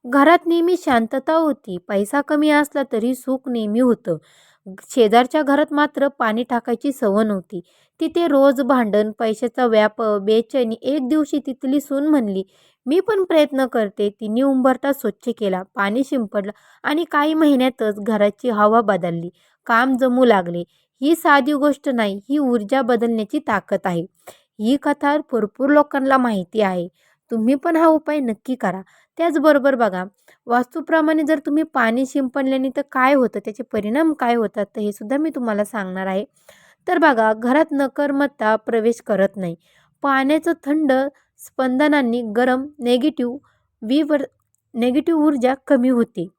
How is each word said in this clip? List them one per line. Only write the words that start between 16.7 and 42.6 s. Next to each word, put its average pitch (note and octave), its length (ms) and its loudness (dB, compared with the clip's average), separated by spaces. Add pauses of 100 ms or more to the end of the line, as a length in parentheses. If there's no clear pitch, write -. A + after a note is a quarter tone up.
आणि D4+ 220 -2
काही D4+ 300 0
महिन्यातच B3+ 640 2
घराची G#3 520 0
हवा G#3+ 300 4
बदलली, F3 500 -4 (360)
काम B3 300 2
जमू B3+ 280 2
लागले. F3 400 2 (360)
ही D4 140 2
साधी D4 380 2
गोष्ट C#4+ 360 0
नाही, G#3 400 -2
ही C#4+ 100 0
ऊर्जा B3 440 0
बदलण्याची A#3 560 -2
ताकद G3+ 460 -2
आहे. F3 180 -2 (580)
ही A#3 220 2
कथा C#4+ 360 0 (140)
भरपूर A#3+ 380 -2
लोकांना C#4 460 2
माहिती A3 440 -2
आहे. F#3 280 0 (420)
तुम्ही A#3 240 0
पण E4 220 -2
हा D#4+ 100 4
उपाय D#4 320 2
नक्की B3+ 360 -6
करा. F#3+ 280 -4 (340)
त्याचबरोबर C#4+ 580 2
बघा, F#3 300 -2 (420)
वास्तूप्रमाणे D#4 760 0
जर D4 160 0
तुम्ही D4 240 -2
पाणी B3+ 440 -2
शिंपडल्याने C4+ 720 -2
तर C#4+ 60 -4 (100)
काय C4 220 2
होतं, A#3+ 300 0
त्याचे A3 180 -12
परिणाम A#3 500 -2
काय A#3+ 220 -2
होतात, G#3 320 -4 (100)
तर A3+ 40 -8
हे G#3 120 -4
सुद्धा A3+ 240 -6
मी D#4 140 -2
तुम्हाला A3 340 -4
सांगणार F#3+ 420 -8
आहे. F#3+ 180 -4 (640)
तर F4+ 100 0
बघा, A3+ 340 2
घरात B3 400 0
नकर्मकता C#4 840 -2
प्रवेश A3+ 500 -2
करत G3 300 2
नाही. F3 180 -8 (480)
पाण्याचं C#4+ 500 0 (120)
थंड D4 280 0 (460)
स्पंदनांनी C4 840 0
गरम B3+ 440 0 (120)